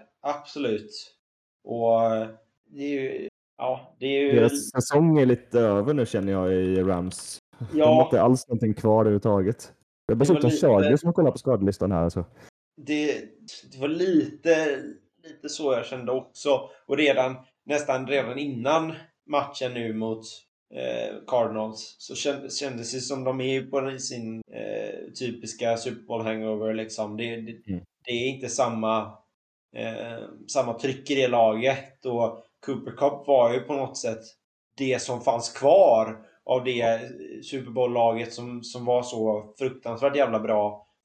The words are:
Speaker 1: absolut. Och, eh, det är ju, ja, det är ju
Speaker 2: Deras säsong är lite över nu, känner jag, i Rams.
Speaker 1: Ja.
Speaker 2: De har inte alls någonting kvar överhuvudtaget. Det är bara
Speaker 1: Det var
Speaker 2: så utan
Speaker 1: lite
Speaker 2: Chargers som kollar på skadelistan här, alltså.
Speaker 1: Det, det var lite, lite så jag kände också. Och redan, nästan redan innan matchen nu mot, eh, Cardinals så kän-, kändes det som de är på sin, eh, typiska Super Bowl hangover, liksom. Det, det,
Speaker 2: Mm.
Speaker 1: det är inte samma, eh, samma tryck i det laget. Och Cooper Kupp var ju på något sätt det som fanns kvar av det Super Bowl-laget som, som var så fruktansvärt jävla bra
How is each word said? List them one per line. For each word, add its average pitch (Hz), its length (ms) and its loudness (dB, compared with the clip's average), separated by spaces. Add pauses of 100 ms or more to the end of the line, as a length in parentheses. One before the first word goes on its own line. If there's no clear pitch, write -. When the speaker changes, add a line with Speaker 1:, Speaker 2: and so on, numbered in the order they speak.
(200)
Speaker 1:
absolut. 143 920 -6 (520)
Och, 113 520 2
eh, 110 120 -4 (420)
det 143 120 -12
är 143 180 -4
ju, 131 280 -6 (300)
ja, 127 420 -6
det 131 60 -4
är 139 140 2
ju 139 120 4
Speaker 2:
Deras 120 380 4
säsong 151 480 4
är 135 80 6
lite 120 340 2
över 107 340 2
nu, 127 120 0
känner 98 260 -2
jag, 92 200 2
i 92 300 2
Rams. 92 560 -2 (200)
Speaker 1:
Ja. 120 80 -8 (200)
Speaker 2:
De 123 100 8
har - 80 8
inte - 180 4
alls 123 260 4
någonting 110 260 0
kvar 110 260 4
överhuvudtaget. 104 720 2 (340)
Det - 60 2
är 113 40 2
bara 123 80 4
Speaker 1:
Det 180 80 6
var - 20 8
Speaker 2:
så 156 40 2
utan 127 120 4
Speaker 1:
lite - 160 2
Speaker 2:
Chargers 110 340 6
som 170 120 0
kollar 156 180 4
på - 80 -8
skadelistan 98 540 0
här, 85 100 2
alltså. 85 220 -2 (520)
Speaker 1:
Det, 151 380 -2 (580)
det 135 80 -20
var 139 80 -2
lite, 160 880 2 (460)
lite 147 240 -16
så 147 240 -2
jag 117 140 -2
kände 123 260 -6
också. 131 580 -2 (160)
Och 139 100 0
redan, 131 400 2 (280)
nästan 135 420 -2
redan 131 320 -2
innan 147 540 0 (380)
matchen 131 440 -2
nu 117 200 -6
mot, 110 300 -6 (500)
eh, 85 400 -6 (120)
Cardinals 110 720 -4
så - 160 -16
kän-, 135 360 -6
kändes 120 420 -8
det 131 80 -6
som 131 240 -8
de 131 160 -2
är 131 220 -2
på 135 360 -6
sin, 113 440 -10 (100)
eh, 107 640 -10
typiska 117 580 -4
Super 120 300 -8
Bowl 113 160 -6
hangover, 110 520 -4
liksom. 110 420 -8
Det, 117 200 -8
det, 113 260 -14 (100)
Speaker 2:
Mm. 90 120 -6 (220)
Speaker 1:
det 123 60 -6
är 120 160 -2
inte 123 200 -8
samma, 110 520 0 (760)
eh, 113 480 -10 (240)
samma 120 300 -2
tryck 135 320 -6
i 139 40 2
det 131 140 4
laget. 120 800 2
Och 117 380 -2 (220)
Cooper 123 240 -6
Kupp 143 360 -2
var 123 260 6
ju 127 80 0
på 123 140 -8
något 135 240 -6
sätt 113 220 -6 (560)
det 127 260 -2
som 120 180 -6
fanns 120 320 -2
kvar 131 760 4 (180)
av 123 200 0
det 117 360 0 (440)
Super 127 260 -10
Bowl-laget 117 600 0
som, 120 300 -12
som 123 220 -12
var 123 180 2
så 110 560 -4
fruktansvärt 127 580 -4
jävla 117 240 2
bra 107 460 -2 (180)